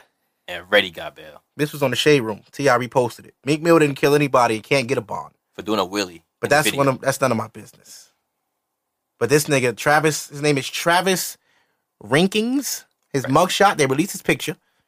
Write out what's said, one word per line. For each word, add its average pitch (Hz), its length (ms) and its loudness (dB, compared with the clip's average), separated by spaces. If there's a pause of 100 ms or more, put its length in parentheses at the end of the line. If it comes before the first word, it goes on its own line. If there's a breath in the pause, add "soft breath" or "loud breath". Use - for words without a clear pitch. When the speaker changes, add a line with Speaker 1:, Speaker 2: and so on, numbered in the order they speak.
(500)
Speaker 1:
and 87 160 -12
already 95 260 2
got 80 240 -14
bail. 78 260 -20 (140)
Speaker 2:
This 151 160 -4
was 147 100 -14
on 131 100 0
the 123 40 -4
Shade 147 260 4
Room. 110 200 -6 (100)
T 139 160 -4
I 123 100 4
reposted 123 480 -4
it. - 80 -20 (120)
Meek 151 160 -2
Mill 165 180 4
didn't 143 160 2
kill 143 180 2
anybody 127 420 2
and 107 80 -6
can't 135 260 0
get 131 80 -2
a 120 40 -4
bond. 87 320 -10 (200)
Speaker 1:
For - 80 -14
doing 104 180 -2
a 95 60 0
wheelie 90 380 -6 (180)
Speaker 2:
But 117 60 -2
Speaker 1:
in - 20 0
the 139 60 4
Speaker 2:
that's 151 120 2
Speaker 1:
video. 135 120 -2
Speaker 2:
one 139 100 2
of, 123 120 -2
that's 135 200 -2
none 131 100 2
of 113 60 -2
my 107 100 -6
business. - 640 -20 (1040)
But 117 120 -2
this 151 160 2
nigga, 127 320 0
Travis, 151 500 0
his 143 140 -16
name 147 160 0
is 131 100 -6
Travis 180 680 -2 (680)
Rinkings. 214 800 0 (300)
His 135 100 -2
Speaker 1:
Right. 131 80 -4
Speaker 2:
mugshot, 180 460 4
they 147 80 2
released 139 260 0
his - 100 -12
picture. - 360 -4 (300)